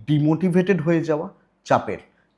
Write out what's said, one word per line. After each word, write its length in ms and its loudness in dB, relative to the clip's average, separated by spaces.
ডিমোটিভেটেড 760 2
হয়ে 280 0
যাওয়া, 180 -4
চাপের। 340 -2